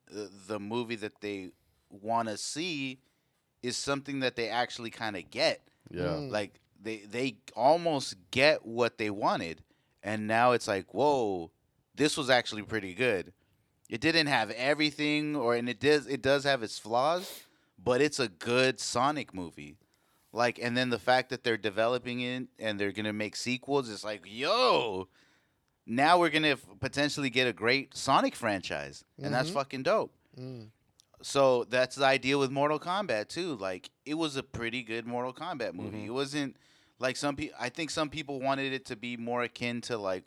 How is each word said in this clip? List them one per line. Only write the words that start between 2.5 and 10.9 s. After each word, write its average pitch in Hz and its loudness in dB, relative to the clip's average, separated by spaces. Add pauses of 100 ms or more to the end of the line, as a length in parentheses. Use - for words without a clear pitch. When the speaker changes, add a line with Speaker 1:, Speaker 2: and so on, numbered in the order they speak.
Speaker 1:
is 123 -4
something 139 -4
that 127 -2
they 113 -2
actually 117 -4
kinda 104 -6
get. 135 -2 (240)
Speaker 2:
Yeah. 87 -4
Speaker 3:
Mm. 135 -4
Speaker 1:
Like, 104 -4 (200)
they, 110 -8
they 107 -4 (180)
almost 147 2 (140)
get 143 4
what 117 0
they 107 0
wanted. 101 -2 (380)
And 107 -4
now 120 4
it's 117 0
like, 98 -2